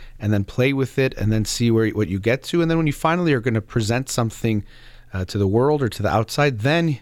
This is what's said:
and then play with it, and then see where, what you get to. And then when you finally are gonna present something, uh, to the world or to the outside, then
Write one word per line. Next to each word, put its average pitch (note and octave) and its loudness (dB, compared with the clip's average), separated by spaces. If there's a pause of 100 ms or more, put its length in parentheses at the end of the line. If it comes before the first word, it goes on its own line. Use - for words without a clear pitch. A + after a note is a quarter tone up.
(200)
and G#2+ 0
then G2 2
play C3 0
with C3+ -2
it, C3 0
and G#2+ 0
then G#2+ 0
see A#2 0
where, A2 4
what G2+ -2
you F#2+ -2
get A#2 0
to. E3+ 0
And E3 2
then E3 2
when D#3+ 2
you C#3+ 2
finally E3 0
are C3 2
gonna A2+ 0
present A#2 -2
something, A2+ -2 (480)
uh, F#2+ -4
to - -6
the G2+ 2
world C#3 2
or B2 0
to G2 -6
the G2 0
outside, A2+ 0
then D3+ 0